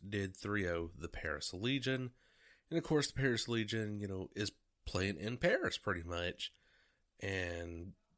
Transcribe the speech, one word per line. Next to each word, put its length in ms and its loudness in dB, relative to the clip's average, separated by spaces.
did 280 -2
three 320 0
oh 300 0
the 100 -6
Paris 460 0
Legion. 580 0
And 80 0
of 40 0
course, 280 4
the 100 -2
Paris 260 4
Legion, 520 0
you 80 -2
know, 280 -4
is 180 0
playing 320 2
in 180 -2
Paris 400 2
pretty 240 -2
much. 500 -4
And 720 -4